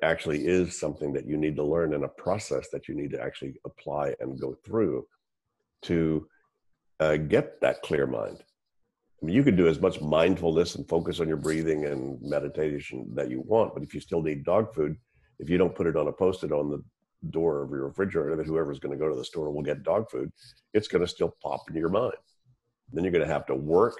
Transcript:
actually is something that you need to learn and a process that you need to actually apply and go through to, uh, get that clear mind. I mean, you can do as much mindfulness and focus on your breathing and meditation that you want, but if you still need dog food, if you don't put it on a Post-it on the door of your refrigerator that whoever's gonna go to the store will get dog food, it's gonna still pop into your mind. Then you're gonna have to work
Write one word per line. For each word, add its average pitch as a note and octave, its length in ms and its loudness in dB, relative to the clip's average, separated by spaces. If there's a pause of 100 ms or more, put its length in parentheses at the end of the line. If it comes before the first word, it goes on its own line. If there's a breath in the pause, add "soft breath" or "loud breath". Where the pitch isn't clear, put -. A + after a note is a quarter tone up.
actually D#2 440 0
is F2+ 320 2
something D2 340 -4
that C2+ 140 -4
you D2+ 100 -2
need D2+ 200 0
to D2 60 -2
learn D#2 300 2
and C#2+ 100 -2
a C2+ 60 -6
process F2 600 -4
that - 180 -10
you D#2 80 -8
need C#2+ 160 -6
to C2 100 -6
actually C2+ 340 -8 (100)
apply C#2+ 540 -4
and C2 200 -8
go C2 160 -6 (100)
through F#2+ 400 0 (760)
to, D#2+ 440 2 (720)
uh, D#2 180 4
get D#2 440 2
that - 200 2
clear C#2+ 260 0
mind. A1 360 -6 (800)
I D#2 40 -6
mean, E2 100 0
you C#3 80 6
can B2 120 6
do F2 120 8
as D#2 140 4
much F2+ 200 2
mindfulness E2 760 4
and - 120 -10
focus E2 320 -2
on E2 80 0
your D#2+ 100 0
breathing D#2 480 0
and C2+ 360 -4
meditation C#2+ 920 -4
that C2+ 160 -2
you B1+ 120 -6
want, G#2+ 320 2
but C#2+ 100 -8
if - 100 -12
you - 60 -8
still E2+ 220 -2
need D2+ 220 -2
dog G#2+ 300 2
food, D#2 220 0 (440)
if D2+ 100 -8
you F2+ 80 4
don't F2+ 180 4
put F2 120 0
it D#2 80 0
on D2+ 120 2
a D2 40 -2
Post-it F#2 400 0
on D2 180 0
the D2 140 -6 (460)
door D#2+ 320 0
of C2 80 -6
your C#2 180 -4
refrigerator E2 480 -2
that D#2 120 -4
whoever's D#2 320 -2
gonna C#2+ 180 -6
go D2+ 120 0
to D2 60 0
the D2 100 -6
store D2+ 260 -6
will D2 100 -4
get C#2+ 220 -4
dog G2 260 0
food, D2+ 220 -6 (420 loud breath)
it's G#2+ 140 2
gonna F2 200 2
still E2+ 360 -4
pop C#2 240 -4
into D#2+ 120 -6
your E2 100 0
mind. G#2+ 260 0 (760)
Then E2 120 -2
you're F#2 100 2
gonna D#2 140 4
have D2 200 -2
to C2+ 80 0
work E2 440 2